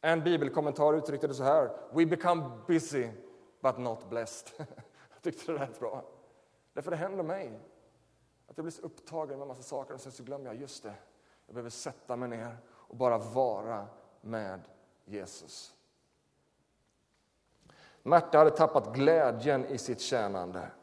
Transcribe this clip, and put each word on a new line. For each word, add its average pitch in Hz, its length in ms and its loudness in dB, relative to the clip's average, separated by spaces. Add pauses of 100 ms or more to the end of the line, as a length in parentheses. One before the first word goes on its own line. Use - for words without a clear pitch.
En 160 200 4
bibelkommentar 151 680 4
uttryckte 151 320 -2
det 139 80 -2
så 123 80 -6
här: 139 280 4 (220)
"We 165 140 6
become 165 440 2 (160)
busy 151 420 2 (520)
but 127 180 2
not 117 300 -6
blessed." 117 480 -6
<laughs> 151 100 -12 (460)
Jag - 100 -20
tyckte - 300 -6
det 160 60 -4
lät 139 220 -8
bra. 117 240 -6 (680)
Därför 156 180 -8
det 175 60 -2
händer 185 280 -4
mig 156 360 -8 (840)
att - 100 -20
jag 160 80 -8
blir 165 80 -8
så - 100 -18
upptagen 156 560 -10
med 139 40 -10
en 143 60 -12
massa 127 140 -14
saker 139 320 -10
och 127 60 -14
sen 131 120 -16
så 127 100 -18
glömmer 135 240 -12
jag, 113 100 -12
just 135 260 -14
det, 104 120 -14 (520)
jag - 80 -20
behöver 120 160 -10
sätta - 460 -10
mig 123 120 -6
ner 117 280 -10 (120)
och - 280 -20
bara 120 220 2
vara 110 680 -2 (340)
med 101 400 -8 (440)
Jesus. - 720 -14 (2250)
Märta 160 360 6
hade 156 120 12
tappat 123 440 4
glädjen 135 720 4
i 131 120 -6
sitt - 220 -6
tjänande. 95 680 -4 (120)